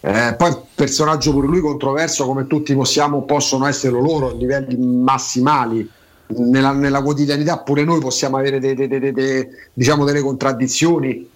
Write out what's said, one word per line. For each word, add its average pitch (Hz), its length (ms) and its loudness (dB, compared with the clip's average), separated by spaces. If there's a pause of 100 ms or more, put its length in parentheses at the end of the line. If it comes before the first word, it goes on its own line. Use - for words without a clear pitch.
eh, 110 360 0
poi 170 200 2 (180)
personaggio 156 580 0
pure 139 140 2
lui 175 140 2
controverso 143 640 -2
come 135 220 -2
tutti 147 260 0
possiamo, 143 480 0
possono 139 440 0
essere 135 340 -2
loro 143 300 0
a 113 40 -10
livelli 127 420 -2
massimali. 127 1120 0 (380)
Nella, 127 460 2
nella 139 300 0
quotidianità 147 560 0
pure 143 260 0
noi 165 160 2
possiamo 131 380 -2
avere 135 200 0
dei, 131 160 0
dei, 131 140 -2
dei, 135 100 -2
dei, 131 140 0
dei, 131 340 0 (280)
diciamo 143 320 2
delle 143 160 0
contraddizioni 131 1120 0